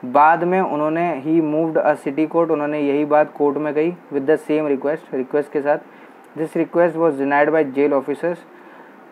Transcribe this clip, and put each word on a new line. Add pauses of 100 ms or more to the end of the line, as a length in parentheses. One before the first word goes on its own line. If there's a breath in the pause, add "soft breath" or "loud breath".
बाद
में
उन्होंने,
he
moved
a
city
court,
उन्होंने
यही
बात
court
में
कही (200)
with
the
same
request,
request
के
साथ। (600 loud breath)
This
request
was
denied
by
jail
officers। (720 loud breath)